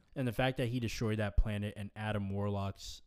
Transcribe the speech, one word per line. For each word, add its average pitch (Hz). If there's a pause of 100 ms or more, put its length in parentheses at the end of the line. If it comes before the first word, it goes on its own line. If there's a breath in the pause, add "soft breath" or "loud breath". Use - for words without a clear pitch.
(160)
And 131
the 120
fact 131
that 127
he 123
destroyed 110
that 104
planet 104
and 101
Adam 107
Warlock's 98